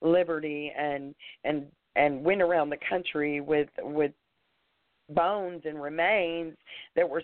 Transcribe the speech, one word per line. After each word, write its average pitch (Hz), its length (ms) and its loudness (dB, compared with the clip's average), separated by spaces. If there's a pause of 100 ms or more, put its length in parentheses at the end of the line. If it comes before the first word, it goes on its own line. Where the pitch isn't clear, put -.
liberty 156 760 0
and, 143 360 -4 (300)
and, 143 220 0 (300)
and 143 280 4
went 190 180 4
around 170 280 4
the 147 80 -6 (120)
country 147 520 -2
with, 147 280 2 (100)
with 147 320 0 (1000)
bones 180 560 0
and 151 160 -8
remains 165 720 0 (400)
that 170 120 4
were 156 160 -4